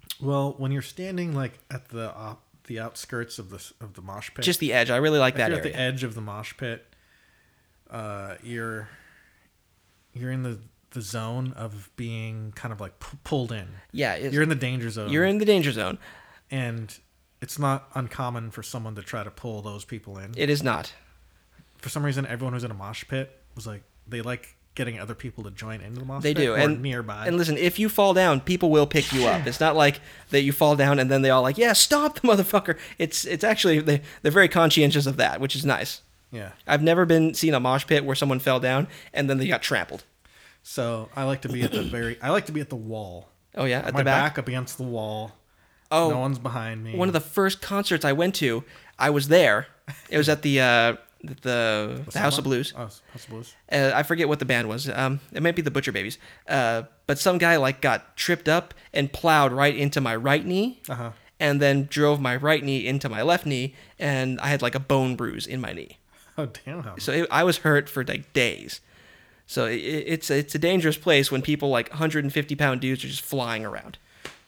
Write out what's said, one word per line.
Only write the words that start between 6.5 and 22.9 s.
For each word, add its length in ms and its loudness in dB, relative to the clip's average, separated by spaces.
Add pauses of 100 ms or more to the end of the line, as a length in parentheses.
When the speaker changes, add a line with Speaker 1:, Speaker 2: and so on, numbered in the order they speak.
Speaker 1:
pit, 280 -10 (1040)
uh, 540 -10
you're, 460 -8 (1200)
you're 180 -8
in 120 -4
the, 160 -8 (320)
the 100 -10
zone 540 -6
of 400 -12
being 600 -10
kind 180 -10
of, 80 -12
like, 180 -14
pu-, 240 -16
pulled 280 -4
in. 160 -10 (240)
Speaker 2:
Yeah, 240 -2
it's 180 -4
Speaker 1:
You're 100 4
in 60 0
the 60 2
danger 340 -4
zone. 220 -8
Speaker 2:
You're 140 2
in 120 2
the 80 0
danger 260 4
zone. 260 -4 (520)
Speaker 1:
And 440 -6 (480)
it's 160 -12
not 380 -2
uncommon 560 -6
for 120 -14
someone 320 -10
to 60 -12
try 220 -8
to 80 -12
pull 300 -10
those 240 -12
people 320 -14
in. 200 -14
Speaker 2:
It 120 -2
is 140 2
not. 300 -2 (840)
Speaker 1:
For 120 -12
some 160 -4
reason, 220 -2
everyone 260 -6
who's 100 -4
in 80 -8
a 40 -10
mosh 320 -12